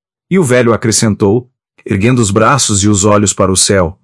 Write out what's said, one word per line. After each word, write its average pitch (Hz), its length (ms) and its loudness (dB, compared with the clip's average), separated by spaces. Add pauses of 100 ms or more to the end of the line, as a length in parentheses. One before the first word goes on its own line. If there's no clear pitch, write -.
(300)
E 185 80 0
o 175 60 2
velho 120 280 2
acrescentou, 107 800 -2 (340)
erguendo 117 360 0
os 101 100 0
braços 110 540 0
e 104 40 2
os 101 160 0
olhos 104 280 2
para 95 200 0
o 92 40 -2
céu 92 480 -2